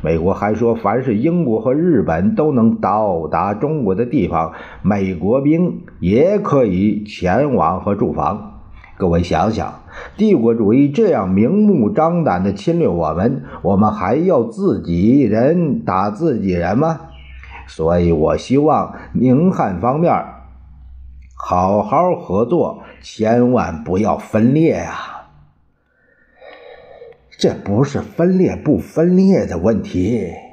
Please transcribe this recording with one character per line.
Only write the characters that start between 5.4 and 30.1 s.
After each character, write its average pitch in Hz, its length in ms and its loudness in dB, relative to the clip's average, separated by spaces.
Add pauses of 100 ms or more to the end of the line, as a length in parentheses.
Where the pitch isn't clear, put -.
兵 165 400 0 (180)
也 147 400 2
可 143 260 2
以 98 380 0
前 120 500 -2
往 90 280 0
和 101 120 -2
驻 95 200 -2
防。” 80 380 -4 (440)
各 92 140 0
位 85 140 2
想 85 280 0
想， 104 300 -6 (360)
帝 208 180 4
国 117 180 2
主 110 180 2
义 139 160 4
这 196 220 2
样 110 180 0
明 101 240 2
目 190 380 2
张 165 340 0
胆 92 200 0
地 101 100 0
侵 170 240 -2
略 156 100 2
我 85 240 0
们， 120 320 -2 (200)
我 95 120 2
们 107 160 2
还 104 240 -2
要 160 280 2
自 117 400 -2
己 104 400 2
人 123 560 0
打 98 320 -2
自 139 280 -2
己 95 120 -2
人 87 260 0
吗？ 156 240 -2 (680)
所 82 320 0
以 85 120 2
我 78 260 2
希 131 220 0
望 139 360 0 (180)
宁 131 380 2
汉 101 300 -2
方 127 180 0
面 165 140 2 (1200)
好 92 460 0
好 160 340 0
合 101 300 -2
作， 135 380 -2 (180)
千 120 500 0
万 82 320 -2
不 90 140 -2
要 98 180 0
分 113 380 2
裂 156 200 4
啊！ 85 200 -6 (2500)
这 151 140 2
不 104 300 -2
是 139 160 -4
分 180 380 0
裂 180 180 0
不 135 220 0
分 170 400 0
裂 185 300 2
的 87 100 -6
问 95 240 0
题。 95 460 -2 (260)